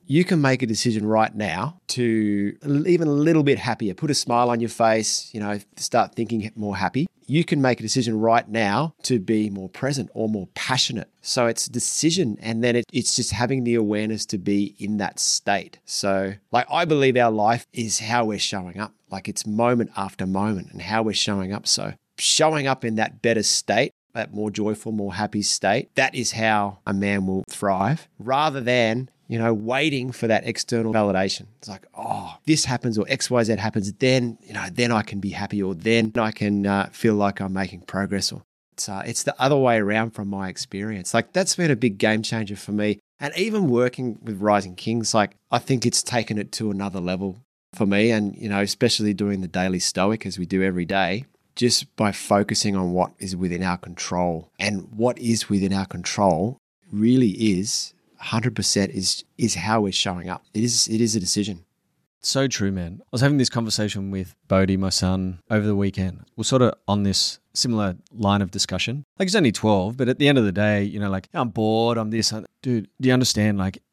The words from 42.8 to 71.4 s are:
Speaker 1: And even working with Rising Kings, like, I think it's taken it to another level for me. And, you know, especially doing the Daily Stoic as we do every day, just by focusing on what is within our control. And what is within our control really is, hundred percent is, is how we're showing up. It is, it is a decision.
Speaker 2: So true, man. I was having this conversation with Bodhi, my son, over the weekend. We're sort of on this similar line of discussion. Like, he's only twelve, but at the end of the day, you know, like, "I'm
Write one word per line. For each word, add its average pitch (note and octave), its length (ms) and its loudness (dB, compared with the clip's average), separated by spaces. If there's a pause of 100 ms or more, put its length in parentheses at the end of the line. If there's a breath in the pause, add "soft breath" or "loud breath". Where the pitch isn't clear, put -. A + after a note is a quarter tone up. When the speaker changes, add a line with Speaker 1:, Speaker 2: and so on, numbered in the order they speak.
Speaker 1:
And C#3+ 200 -6
even G3+ 320 0
working B2 520 0
with G#2 200 -8
Rising G2 320 2
Kings, A2 400 -4
like, G2+ 240 2 (120)
I A#2+ 80 2
think B2 280 0
it's - 160 0
taken A2+ 340 -2
it G2+ 160 -6
to A2 180 -4
another G2 300 -4
level F#2 380 -4 (340)
for G#2+ 140 0
me. G2+ 240 4
And, G#2+ 260 0
you A2 140 -8
know, G2+ 100 0
especially G#2 540 0
doing G2+ 260 -2
the F2+ 80 -8
Daily F#2 300 0
Stoic G2 480 0
as F#2 120 -8
we F2+ 60 -4
do F#2+ 180 0
every F2+ 220 0
day, F#2+ 400 0 (300)
just - 420 0
by G#2+ 140 2
focusing G#2 640 0
on F#2 180 0
what F2+ 260 0
is F#2+ 180 -8
within F2 260 -2
our F2+ 140 -2
control. F2 800 -4
And G2+ 320 -4
what A#2 280 0
is A#2 320 0
within G2 240 2
our G2 100 -2
control F#2 720 0 (340)
really A#2 380 4
is, G2+ 640 -2 (240)
hundred A2+ 400 -4
percent G2+ 360 0
is, - 300 -4 (140)
is A2+ 200 0
how G#2+ 260 0
we're G2 100 -2
showing F2+ 380 -4
up. F2+ 120 -8 (120)
It A2 100 0
is, A#2 240 0
it A2 140 2
is A2 120 2
a A2 60 2
decision. F#2+ 460 -4 (560)
Speaker 2:
So C3+ 260 0
true, G2 240 -2
man. F2+ 300 -6
I - 100 -20
was A2+ 80 0
having C#3+ 160 4
this B2+ 140 2
conversation G#2+ 600 -2
with F#2+ 240 -6 (140)
Bodhi, F#2+ 300 4
my F#2+ 100 0
son, F#2 520 0 (100)
over G#2+ 160 2
the G#2 100 2
weekend. F#2+ 480 -2 (120)
We're A2 80 -6
sort C3 180 4
of A2+ 100 4 (160)
on G2+ 140 2
this - 360 0 (140)
similar G#2+ 440 0 (160)
line G2+ 280 2
of F#2 100 -2
discussion. G2+ 540 -4 (140)
Like, G3 80 0
he's F#3 100 0
only D3 160 6
twelve, G#2+ 460 0
but B2 100 2
at B2+ 100 0
the C#3+ 100 4
end C#3+ 100 6
of A2+ 60 4
the G2 80 2
day, G#2 320 2
you G#2 160 -6
know, G2+ 100 -2
like, F#2+ 240 -4
"I'm C3 160 -2